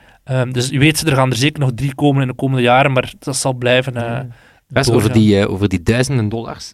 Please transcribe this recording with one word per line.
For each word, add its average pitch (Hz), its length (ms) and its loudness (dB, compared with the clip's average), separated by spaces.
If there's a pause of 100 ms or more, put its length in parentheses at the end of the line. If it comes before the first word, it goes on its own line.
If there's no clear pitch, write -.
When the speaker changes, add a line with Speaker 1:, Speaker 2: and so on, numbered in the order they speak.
(240)
Speaker 1:
Ehm, 127 280 -2
dus 123 180 -2
je 147 100 -2
weet, 156 280 2
er 147 80 2
gaan 131 140 2
er 127 80 -2
zeker 143 220 -2
nog 131 160 0
drie 135 200 -4
komen 139 260 2
in 131 60 0
de 127 60 -6
komende 131 300 -2
jaren, 127 280 4
maar 131 280 -2
dat 139 180 -8
zal 135 160 -2
blijven, 123 420 0
eh, 120 80 -6
Speaker 2:
Ja. 120 240 -6 (400)
Best, 117 220 0
over 117 120 4
Speaker 1:
doorgaan. 110 200 4
Speaker 2:
die, 104 180 6
eh, 101 120 0
over 101 180 -2
die 87 140 -2
duizenden 120 460 0
dollars, - 440 -10